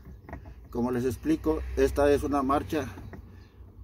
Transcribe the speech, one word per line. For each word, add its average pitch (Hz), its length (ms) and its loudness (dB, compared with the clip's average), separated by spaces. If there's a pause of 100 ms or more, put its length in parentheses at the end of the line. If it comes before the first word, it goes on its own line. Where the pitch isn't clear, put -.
(720)
Como 120 200 0
les 123 140 0
explico, 156 580 0 (140)
esta 143 360 6
es 135 120 4
una 143 180 0
marcha 139 500 0 (920)